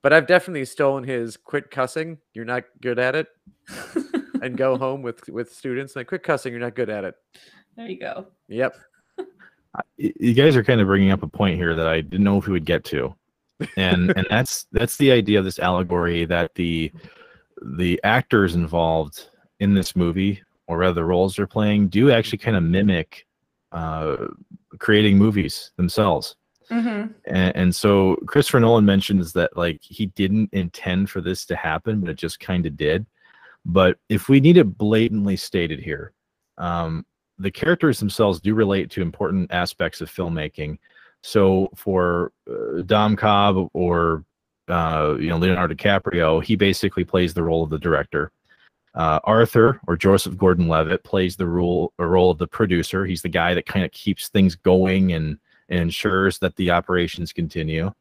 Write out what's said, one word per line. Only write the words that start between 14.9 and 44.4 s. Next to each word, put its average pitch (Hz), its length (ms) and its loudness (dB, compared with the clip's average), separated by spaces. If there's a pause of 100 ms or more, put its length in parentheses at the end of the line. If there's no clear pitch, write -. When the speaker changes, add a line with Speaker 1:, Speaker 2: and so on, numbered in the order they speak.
Speaker 3:
the 135 160 6
idea 104 260 4
of 95 60 2
this 95 160 -6
allegory 87 640 0
that 85 320 -2
the, 82 340 -4 (720)
the 87 400 -4
actors 104 540 2
involved 82 720 -2 (320)
in 101 140 2
this 92 200 0
movie, 92 480 -2 (240)
or 85 120 -6
rather 90 160 2
the 82 100 -2
roles 92 320 0
they're 101 100 -2
playing, 104 420 0
do 117 220 4
actually 113 280 0
kinda 104 220 0
mimic, 87 680 0 (460)
uh, 80 440 -6 (600)
creating 104 400 4
movies 101 580 0
themselves. 90 580 0 (360)
Speaker 2:
Mm-hmm. 226 420 -4 (140)
Speaker 3:
And, - 300 0
and 90 180 2
so 98 420 2 (100)
Christopher 139 340 2
Nolan 113 240 6
mentions 98 500 2
that, 85 220 0
like, 85 260 -2
he - 240 -6
didn't 98 460 0
intend 92 580 -4
for 95 100 -6
this 90 260 -6
to 87 100 -6
happen, 85 440 -4
but 87 100 -4
it 73 60 -6
just - 240 -10
kinda 87 300 -4
did. 76 360 -2 (580)
But 92 340 4 (100)
if - 200 -2
we 135 120 8
need 165 160 8
it 113 220 6
blatantly 107 580 0
stated 80 440 -4
here, 73 320 -10 (460)
um, 85 460 -6 (340)
the 95 120 -4
characters 160 480 0
themselves 101 420 0
do 107 140 -2
relate 98 360 0
to 95 120 -6
important 87 480 -4
aspects 90 520 -4
of - 80 -12
filmmaking. 78 680 -8 (440)
So 95 520 2
for, 90 580 -2 (160)
uh, 60 340 -6
Dom 104 340 2
Cobb 101 560 2
or, 85 520 0 (440)